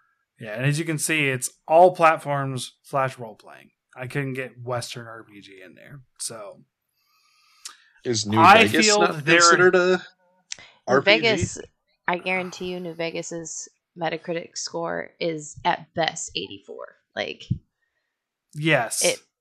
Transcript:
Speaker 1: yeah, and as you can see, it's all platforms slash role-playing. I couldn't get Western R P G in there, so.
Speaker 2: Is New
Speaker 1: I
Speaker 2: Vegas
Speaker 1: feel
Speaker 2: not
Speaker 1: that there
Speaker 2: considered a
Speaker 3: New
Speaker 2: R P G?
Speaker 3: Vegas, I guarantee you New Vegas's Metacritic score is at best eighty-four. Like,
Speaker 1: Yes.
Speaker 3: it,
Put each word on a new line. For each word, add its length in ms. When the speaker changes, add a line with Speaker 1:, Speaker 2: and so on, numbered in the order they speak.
Speaker 1:
yeah, 180
and 100
as 120
you 60
can 140
see, 300
it's 200
all 260
platforms 760
slash 360
role-playing. 520
I 120
couldn't 260
get 260
Western 460
R 180
P 160
G 240
in 120
there, 240
so. 460
Speaker 2:
Is 220
New 140
Speaker 1:
I 260
Speaker 2:
Vegas 200
Speaker 1:
feel 140
Speaker 2:
not 140
Speaker 1:
that 100
there 140
Speaker 2:
considered 380
a 100
Speaker 3:
New 120
Speaker 2:
R 140
P 160
G? 20
Speaker 3:
Vegas, 380
I 100
guarantee 480
you 140
New 140
Vegas's 720
Metacritic 600
score 600
is 440
at 300
best 420
eighty-four. 600
Like, 300
Speaker 1:
Yes. 480
Speaker 3:
it, 160